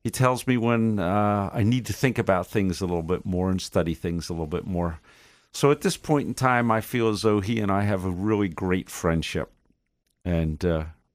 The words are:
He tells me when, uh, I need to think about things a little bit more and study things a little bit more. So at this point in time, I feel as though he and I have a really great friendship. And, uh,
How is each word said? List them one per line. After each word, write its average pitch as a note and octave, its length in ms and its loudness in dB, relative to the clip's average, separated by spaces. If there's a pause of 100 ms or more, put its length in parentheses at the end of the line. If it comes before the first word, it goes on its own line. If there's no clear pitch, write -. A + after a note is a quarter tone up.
He A#2 60 -2
tells B2+ 380 0
me B2+ 100 4
when, A2+ 400 2
uh, G2+ 560 0
I - 80 0
need A#2 240 2
to G2+ 80 -6
think B2+ 240 0
about F#2+ 300 0
things F#2+ 340 0
a F#2+ 60 -2
little F2 160 -2
bit F2 220 -4
more F#2 260 0
and F#2 100 -2
study E2+ 320 0
things E2+ 360 -6
a F2+ 40 -4
little E2 140 -4
bit E2+ 180 -6
more. F2 340 -2 (520)
So - 180 2
at D3 120 2
this F#3 160 0
point C#3+ 300 0
in A#2 60 -4
time, B2 380 2
I A2 100 2
feel A2+ 280 0
as G2+ 120 -2
though G#2+ 200 4
he A2 180 -2
and G2+ 120 0
I G2 120 2
have G2+ 220 0
a F#2+ 40 0
really G2+ 400 0
great F#2 400 -2
friendship. E2 600 -2 (760)
And, E2 400 -2
uh, D#2+ 200 0 (300)